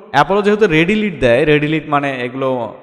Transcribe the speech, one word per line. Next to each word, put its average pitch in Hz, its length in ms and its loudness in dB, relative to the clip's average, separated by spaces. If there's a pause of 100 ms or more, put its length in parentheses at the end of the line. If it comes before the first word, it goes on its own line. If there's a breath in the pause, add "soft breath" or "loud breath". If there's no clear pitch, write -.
(120)
অ্যাপোলো 147 300 2
যেহেতু 208 260 2
রেডি 170 280 2
লিড 208 240 -4
দেয়, 127 260 2
রেডি 151 220 2
লিড 151 200 -4
মানে 143 340 -2
এগুলো 127 600 -4